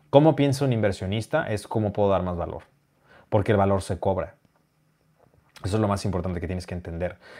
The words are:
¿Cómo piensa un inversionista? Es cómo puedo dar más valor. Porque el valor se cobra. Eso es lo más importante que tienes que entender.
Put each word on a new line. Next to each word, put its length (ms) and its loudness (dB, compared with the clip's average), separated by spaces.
¿Cómo 240 6
piensa 300 0
un 80 2
inversionista? 760 -2
Es 180 -4
cómo 240 -2
puedo 180 2
dar 120 2
más 140 -4
valor. 280 -8
Porque 220 2
el 60 4
valor 240 2
se 180 -6
cobra. 360 -4
Eso 140 -2
es 40 4
lo 60 2
más 180 -2
importante 340 -2
que 80 -8
tienes 200 -6
que 80 -8
entender. 420 -6